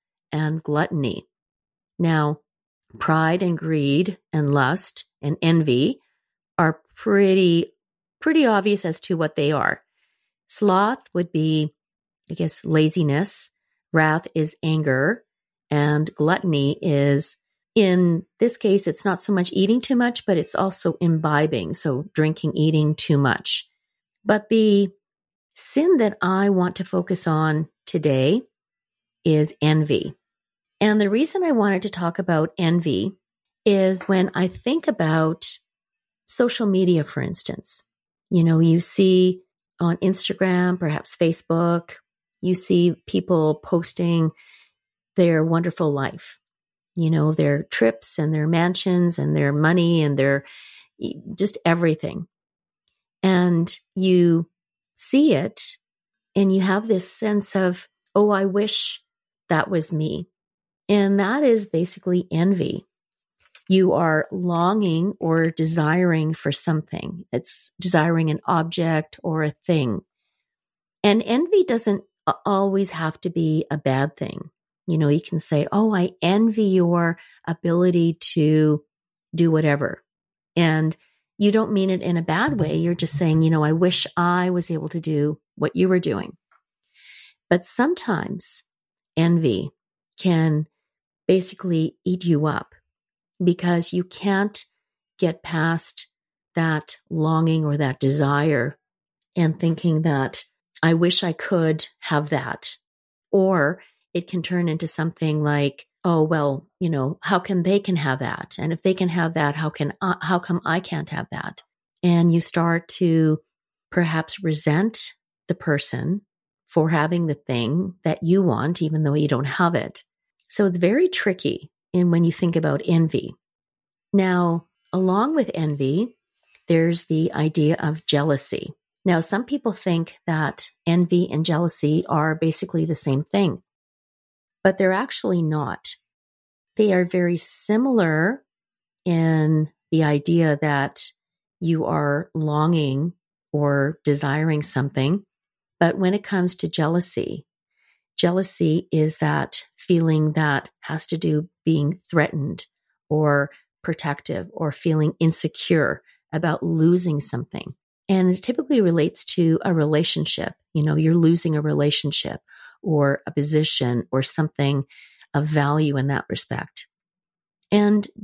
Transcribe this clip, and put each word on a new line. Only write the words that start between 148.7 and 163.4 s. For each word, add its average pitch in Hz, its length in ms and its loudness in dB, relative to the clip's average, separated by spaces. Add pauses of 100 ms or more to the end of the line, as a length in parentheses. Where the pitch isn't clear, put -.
is 156 260 0
that 147 480 -2 (180)
feeling 156 500 2
that 147 360 -2 (120)
has 160 260 -8
to 165 100 -6
do 160 320 -2 (160)
being 151 280 0
threatened - 720 -4 (440)
or 143 420 0 (320)
protective 156 720 -8
or 156 180 -6
feeling 156 480 -2
insecure - 800 0 (300)
about 160 320 -4
losing 165 560 2
something. - 560 -8 (340)
And 185 220 4
it 185 100 -4
typically 254 400 0
relates 170 420 0 (120)
to 165 280 2
a 185 100 0
relationship. 156 800 0 (200)
You 156 100 0
know, 151 120 0
you're 156 200 2
losing 165 400 2
a 147 60 -2
relationship 147 800 -2 (400)
or 143 460 2
a - 40 -8
position 147 800 0